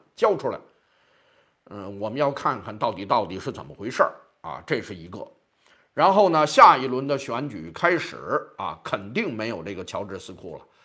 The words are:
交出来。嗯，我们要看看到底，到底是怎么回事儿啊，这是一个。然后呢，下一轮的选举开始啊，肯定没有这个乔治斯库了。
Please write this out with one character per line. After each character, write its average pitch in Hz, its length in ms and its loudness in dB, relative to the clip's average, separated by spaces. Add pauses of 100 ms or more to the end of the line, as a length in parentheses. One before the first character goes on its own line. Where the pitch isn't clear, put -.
(160)
交 208 220 2
出 131 120 -4
来。 95 100 -6 (1080)
嗯， 98 300 -12
我 107 100 -4
们 117 80 -10
要 143 140 0
看 139 300 -2
看 107 160 -12
到 113 160 -2
底， 92 120 -10
到 107 200 2
底 92 140 -10
是 131 120 -8
怎 82 140 -12
么 73 80 -18
回 104 160 -10
事 - 140 4
儿 - 100 0 (280)
啊， - 240 -12
这 123 160 -4
是 98 120 -12
一 85 140 -16
个。 92 200 -12 (640)
然 175 200 4
后 196 160 6
呢， 156 180 4
下 175 300 10
一 131 100 -4
轮 127 180 -2
的 139 120 0
选 131 320 -6
举 85 240 -12
开 170 240 2
始 - 180 -6 (420)
啊， 82 240 -8
肯 101 300 -6
定 165 240 -4
没 110 140 -6
有 95 120 -8
这 95 140 -10
个 90 80 -10
乔 95 220 -8
治 95 120 -12
斯 95 140 -16
库 87 240 -16
了。 - 80 -18 (220)